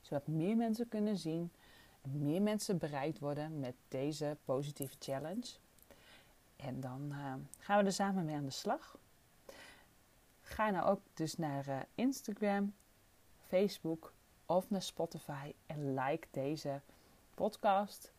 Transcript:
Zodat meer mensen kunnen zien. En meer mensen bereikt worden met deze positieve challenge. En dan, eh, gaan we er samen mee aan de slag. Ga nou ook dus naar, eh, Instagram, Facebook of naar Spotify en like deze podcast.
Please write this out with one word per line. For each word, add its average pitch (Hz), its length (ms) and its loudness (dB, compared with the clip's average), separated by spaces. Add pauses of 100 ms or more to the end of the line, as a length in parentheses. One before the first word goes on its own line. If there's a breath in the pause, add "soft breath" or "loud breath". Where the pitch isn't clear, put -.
Zodat - 260 -4
meer 160 300 2
mensen 233 320 2
kunnen 214 280 0
zien. 165 360 -2 (540 loud breath)
En 143 160 -2
meer 151 200 4
mensen 208 360 2
bereikt 147 400 -2
worden 147 420 -2
met 127 140 -4 (140)
deze 147 560 -2
positieve 143 540 -2
challenge. 156 560 -6 (1000 loud breath)
En 131 240 -6
dan, 135 320 -6
eh, 143 220 -6 (240)
gaan 208 200 4
we 208 60 8
er 196 80 4
samen 190 320 2
mee 151 120 -2
aan 143 80 -2
de 135 60 -2
slag. - 480 -4 (1400 loud breath)
Ga - 280 0
nou 185 160 2
ook 190 140 4 (140)
dus 156 220 -2
naar, 139 320 0
eh, 135 120 0 (140)
Instagram, 202 800 2 (720)
Facebook 180 680 2 (340)
of 180 240 2
naar 190 120 0
Spotify 151 720 -6 (120)
en 147 280 -2
like 135 360 0
deze 143 500 -2 (540 loud breath)
podcast. 202 840 0